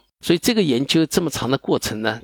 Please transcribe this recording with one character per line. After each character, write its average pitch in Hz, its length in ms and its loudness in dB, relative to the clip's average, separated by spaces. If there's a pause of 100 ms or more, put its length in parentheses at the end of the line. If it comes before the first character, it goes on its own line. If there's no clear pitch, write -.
(200)
所 175 160 2
以 - 20 2
这 247 140 0
个 220 100 2
研 135 220 2
究 160 220 2
这 - 160 0
么 156 80 -2
长 123 200 -4
的 135 60 0
过 143 220 -2
程 110 240 -6
呢， 110 220 -4